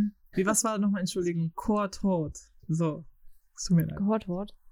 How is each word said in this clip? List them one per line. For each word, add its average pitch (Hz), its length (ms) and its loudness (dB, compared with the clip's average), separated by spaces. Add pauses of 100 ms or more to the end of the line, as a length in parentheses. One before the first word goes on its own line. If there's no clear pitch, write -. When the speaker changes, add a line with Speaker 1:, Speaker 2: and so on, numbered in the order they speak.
(340)
Speaker 1:
Wie, 185 120 2
was 214 180 2
war 220 140 0
nochmal, 202 240 2
Entschuldigung? 175 540 -2
Core 208 360 0
Tod. 175 460 0 (300)
So, 160 380 0 (500)
es - 100 -8
tut 175 120 4
mir 156 80 4
leid. 156 140 -6
Speaker 2:
Core 208 200 2
Tod? 190 340 -6 (180)